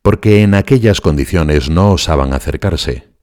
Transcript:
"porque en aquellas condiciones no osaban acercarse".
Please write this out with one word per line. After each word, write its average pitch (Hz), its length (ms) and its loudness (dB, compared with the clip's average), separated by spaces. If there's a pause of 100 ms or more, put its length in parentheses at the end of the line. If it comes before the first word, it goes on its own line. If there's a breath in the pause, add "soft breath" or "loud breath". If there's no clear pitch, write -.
"porque 104 420 2
en 101 120 2
aquellas 110 480 2
condiciones 76 640 -2
no 92 240 2
osaban 71 400 -2
acercarse". 71 800 -6 (120)